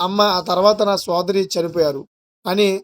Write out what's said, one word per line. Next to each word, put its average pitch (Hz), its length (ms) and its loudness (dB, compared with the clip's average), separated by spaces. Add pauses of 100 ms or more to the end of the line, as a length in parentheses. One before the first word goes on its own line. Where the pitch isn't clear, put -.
అమ్మ, 196 120 -2 (200)
ఆ - 20 -4 (100)
తర్వాత 202 280 4 (100)
నా 202 60 2 (100)
సోదరి 180 380 -2 (120)
చనిపోయారు 160 480 -2 (480)
అని 202 180 2 (160)